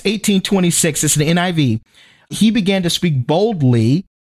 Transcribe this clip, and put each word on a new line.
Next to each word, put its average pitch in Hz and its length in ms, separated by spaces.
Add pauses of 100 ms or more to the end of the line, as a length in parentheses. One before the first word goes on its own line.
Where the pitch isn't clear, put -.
eighteen 208 360
twenty-six. 170 600
This 151 120
is - 40
the 147 80
N 170 140
I 180 120
V. 135 300 (480)
"He 214 220
began 196 320
to 170 80
speak 143 340
boldly 147 800 (280)